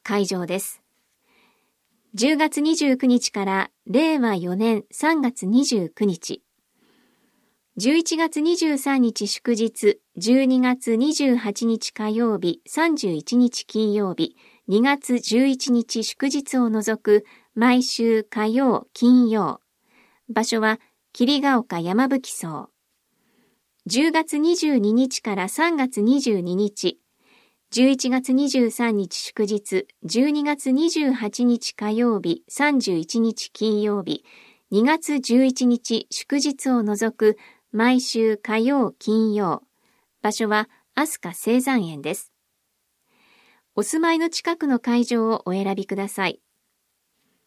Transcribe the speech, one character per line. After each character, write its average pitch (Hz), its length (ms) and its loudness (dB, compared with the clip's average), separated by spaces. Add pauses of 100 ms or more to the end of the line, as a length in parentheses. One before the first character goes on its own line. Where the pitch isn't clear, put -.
会 202 240 0
場 180 180 -4
で 175 140 -4
す。 - 240 -12 (1300)
十 262 220 2
月 302 240 0
二 311 140 2
十 285 220 2
九 262 100 0
日 247 240 2
か 202 140 -4
ら 190 260 -2 (160)
令 311 320 2
和 233 160 0
四 180 220 -4
年 220 340 0
三 311 300 0
月 240 260 -4
二 240 180 4
十 180 260 -2
九 208 160 -2
日。 - 360 -4 (1300)
十 262 200 0
一 330 200 0
月 320 240 -2
二 330 160 0
十 320 220 0
三 269 240 0
日 214 260 -2
祝 - 260 -2
日、 220 460 0 (160)
十 240 280 2
二 254 160 2
月 254 360 0
二 269 160 2
十 277 240 2
八 226 300 -4
日 226 260 -2
火 214 160 -6
曜 220 300 0
日、 170 280 -4
三 320 300 0
十 208 140 -2
一 160 260 -2
日 247 280 2
金 214 280 -2
曜 202 220 -2
日、 - 220 -4 (300)
二 202 140 2
月 262 400 0
十 240 260 2
一 262 240 0
日 233 320 0
祝 - 240 -4
日 277 300 -4
を 240 140 2
除 220 300 -2
く、 208 240 4 (300)
毎 247 280 4
週 226 420 0
火 214 220 -4
曜、 233 480 0
金 247 340 6
曜。 202 320 -2 (680)
場 226 160 0
所 233 160 -2
は 220 200 2 (320)
霧 269 280 2
ヶ 277 180 2
丘 190 200 -6
山 196 300 0
吹 262 240 -2
荘。 - 380 -10 (1160)
十 269 240 2
月 320 280 -2
二 339 180 2
十 302 220 0
二 208 140 0
日 254 280 0
か 208 140 -6
ら 185 140 -4
三 330 280 0
月 254 260 -2
二 262 180 2
十 226 200 0
二 175 160 -4
日、 202 440 -4 (720)
十 247 180 4
一 262 220 0
月 254 220 -2
二 277 160 2
十 254 220 2
三 226 260 -2
日 190 220 -6
祝 - 280 -4
日、 202 420 -4 (160)
十 240 260 2
二 294 120 0
月 285 300 -2
二 311 180 2
十 294 220 0
八 226 320 -4
日 240 280 0
火 208 180 -6
曜 226 280 2
日、 175 300 -4
三 285 320 0
十 190 160 0
一 165 240 -2
日 226 300 -2
金 208 320 -2
曜 208 200 -2
日、 156 220 -6 (460)
二 202 120 2
月 294 380 0
十 254 240 4
一 262 220 0
日 233 440 -2
祝 - 260 -6
日 277 320 -4
を 247 140 2
除 214 340 -2
く、 214 200 4 (340)
毎 247 300 2
週 220 380 0
火 214 200 -4
曜、 254 400 0
金 220 360 0
曜。 190 280 -2 (600)
場 214 100 0
所 214 160 -4
は 214 200 -2 (260)
飛 302 260 -4
鳥 175 140 -10 (220)
青 254 40 2
山 254 260 0
園 156 140 -10
で 151 140 -6
す。 - 180 -16 (1400)
お 208 80 -2
住 311 180 -2
ま 330 140 2
い 320 40 2
の 330 120 0
近 339 260 -6
く 320 100 -4
の 262 120 2
会 240 260 0
場 226 240 0
を 226 160 -2
お 180 80 -4
選 196 220 -2
び 190 120 -6
く - 80 -6
だ 196 140 -6
さ 196 180 -4
い。 - 140 -6 (1080)